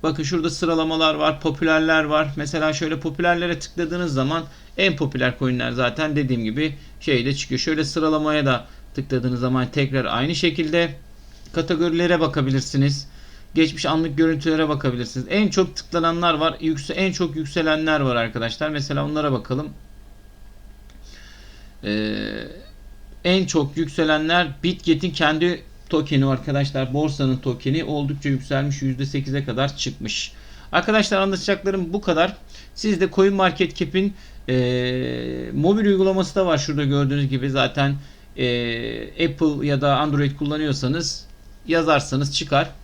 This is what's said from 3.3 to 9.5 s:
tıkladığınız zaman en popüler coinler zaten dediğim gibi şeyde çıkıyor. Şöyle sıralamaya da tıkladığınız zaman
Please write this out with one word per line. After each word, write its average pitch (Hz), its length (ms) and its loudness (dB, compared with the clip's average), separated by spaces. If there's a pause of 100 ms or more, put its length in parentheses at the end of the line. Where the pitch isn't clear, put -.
tıkladığınız 170 560 -4
zaman 139 300 0 (340)
en - 180 2
popüler 127 420 0
coinler 123 320 0
zaten 131 460 0
dediğim 123 280 0
gibi 143 300 -2 (260)
şeyde 135 340 2
çıkıyor. 131 240 -4
Şöyle 156 260 0
sıralamaya 151 640 0
da 120 200 0 (280)
tıkladığınız 127 460 -2
zaman 127 300 2